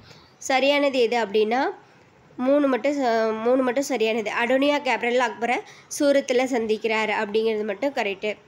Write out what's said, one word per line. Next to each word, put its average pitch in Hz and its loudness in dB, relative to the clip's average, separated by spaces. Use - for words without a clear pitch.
சரியானது 277 2
எது 233 2
அப்படின்னா, 220 0
மூணு 277 2
மட்டும் 269 0
ச-, 226 0
மூணு 254 2
மட்டும் 254 0
சரியானது. 220 -2
அடோனியா 262 2
கேப்ரல் 240 0
அக்பரை 233 -2
சூரத்துல 277 2
சந்திக்கிறார் 220 -2
அப்படிங்கிறது 214 -2
மட்டும் 220 -4
correct. 208 -4